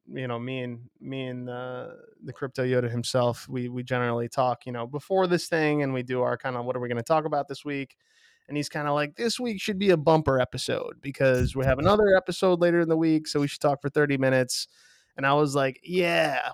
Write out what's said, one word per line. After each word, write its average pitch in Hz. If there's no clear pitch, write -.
You 131
know, 120
me 127
and, 123
me 135
and, 123
uh, 123
the 127
Crypto 131
Yoda 123
himself, 120
we, 127
we 123
generally 120
talk, 127
you 131
know, 120
before 180
this 175
thing, 151
and 135
we 127
do 123
our 123
kinda, 127
"What 127
are 127
we 123
gonna 120
talk 156
about 147
this 139
week?" 139
And 143
he's 143
kinda 147
like, 147
"This 226
week 233
should 202
be 196
a 170
bumper 151
episode -
because 131
we 135
have 131
another 196
episode 180
later 170
in 165
the 160
week, 160
so 151
we 143
should -
talk 143
for 143
thirty 143
minutes." 131
And 139
I 139
was 147
like, 135
"Yeah, 165